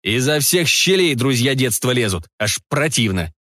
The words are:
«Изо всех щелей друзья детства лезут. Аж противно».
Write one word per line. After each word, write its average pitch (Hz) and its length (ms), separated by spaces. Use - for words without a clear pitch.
«Изо 127 380
всех 170 280
щелей 180 460
друзья 127 400
детства 127 380
лезут. 101 340
Аж 107 200
противно». 113 720